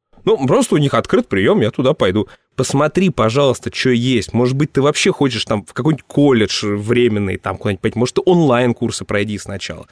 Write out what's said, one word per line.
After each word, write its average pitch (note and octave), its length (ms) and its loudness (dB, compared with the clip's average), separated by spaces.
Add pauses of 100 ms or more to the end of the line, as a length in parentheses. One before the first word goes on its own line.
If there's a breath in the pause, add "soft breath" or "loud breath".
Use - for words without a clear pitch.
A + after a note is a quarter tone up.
(240)
Ну, F#3 220 2
просто F#3+ 300 2
у - 20 2
них C#3 160 0
открыт F#3 340 0
приём, C3+ 320 2
я A2 100 2
туда C3+ 220 0
пойду. G2+ 360 0 (280 soft breath)
Посмотри, D3 540 0
пожалуйста, A#2+ 600 0
чё - 200 0
есть. A#2+ 420 0
Может B2 240 0
быть, D3+ 160 -2
ты C#3 80 0
вообще D3 320 2
хочешь A#2+ 320 -2
там G#2 200 -4
в - 80 -20
какой-нибудь C3+ 340 -2
колледж B2+ 580 2
временный, G#2 720 0
там F#2 200 -8
куда-нибудь G2+ 240 -6
пойти. A2 180 -4
Может, B2 180 -2
ты - 80 0
онлайн-курсы B2 800 2
пройди G#2 340 -4
сначала. - 540 -12